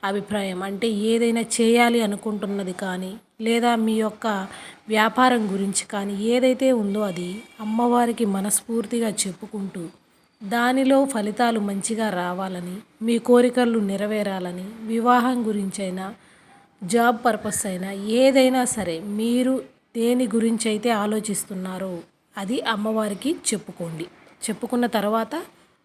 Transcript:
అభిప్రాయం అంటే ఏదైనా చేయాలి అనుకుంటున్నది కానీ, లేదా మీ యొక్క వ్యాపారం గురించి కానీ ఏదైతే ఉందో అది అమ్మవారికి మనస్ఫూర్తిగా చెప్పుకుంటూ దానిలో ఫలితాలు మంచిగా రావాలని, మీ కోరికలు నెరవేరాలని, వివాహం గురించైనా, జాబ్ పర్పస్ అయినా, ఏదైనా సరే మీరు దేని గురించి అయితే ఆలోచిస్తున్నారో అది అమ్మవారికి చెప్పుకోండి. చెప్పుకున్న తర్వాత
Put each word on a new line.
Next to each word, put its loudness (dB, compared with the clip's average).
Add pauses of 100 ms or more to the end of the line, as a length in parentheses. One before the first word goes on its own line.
అభిప్రాయం -4
అంటే -4
ఏదైనా 2
చేయాలి 4
అనుకుంటున్నది -4
కానీ, -6 (240)
లేదా 2
మీ 2
యొక్క -2 (400)
వ్యాపారం 4
గురించి -2
కానీ -6
ఏదైతే 2
ఉందో 0
అది -6 (160)
అమ్మవారికి 2
మనస్ఫూర్తిగా -2
చెప్పుకుంటూ -8 (560)
దానిలో 4
ఫలితాలు 0
మంచిగా -2
రావాలని, -6 (240)
మీ 2
కోరికలు 4
నెరవేరాలని, -4 (160)
వివాహం 2
గురించైనా, -4 (680)
జాబ్ 2
పర్పస్ 0
అయినా, -6
ఏదైనా 4
సరే -4
మీరు 0 (340)
దేని 2
గురించి 2
అయితే 0
ఆలోచిస్తున్నారో -4 (380)
అది -4
అమ్మవారికి -2
చెప్పుకోండి. -6 (440)
చెప్పుకున్న -2
తర్వాత 0 (420)